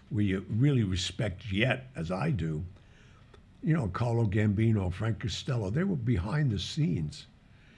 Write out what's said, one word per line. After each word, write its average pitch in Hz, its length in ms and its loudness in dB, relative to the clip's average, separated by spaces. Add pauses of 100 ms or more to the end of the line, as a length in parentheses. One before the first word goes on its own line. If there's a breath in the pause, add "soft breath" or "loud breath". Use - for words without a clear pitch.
(120 loud breath)
we 104 260 2
really 123 460 2
respect 92 680 -4
yet, 110 360 2 (100)
as 82 140 -4
I 143 200 -2
do, 82 320 -2 (960 soft breath)
you 165 140 2
know, 123 140 0
Carlo 117 360 0
Gambino, 107 680 4
Frank 110 280 -2
Costello, 117 500 -4
they 143 140 0
were 196 140 -2
behind 127 540 0
the 98 60 0
scenes. 147 720 -4 (500 soft breath)